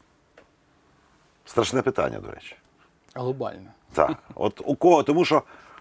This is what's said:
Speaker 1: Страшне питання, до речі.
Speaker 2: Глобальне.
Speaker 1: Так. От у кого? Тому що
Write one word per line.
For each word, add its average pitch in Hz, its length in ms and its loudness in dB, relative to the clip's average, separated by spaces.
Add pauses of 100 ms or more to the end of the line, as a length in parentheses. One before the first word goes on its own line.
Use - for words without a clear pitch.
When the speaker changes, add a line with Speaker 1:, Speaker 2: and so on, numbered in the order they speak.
(1400)
Speaker 1:
Страшне 117 380 -2
питання, 69 360 -2
до - 120 -14
речі. - 260 -20 (580)
Speaker 2:
Глобальне. 123 580 -8 (200)
Speaker 1:
Так. - 240 0 (180)
От - 300 -4
у 143 100 -2
кого? 165 280 6
Тому 151 220 2
що 151 180 2 (380)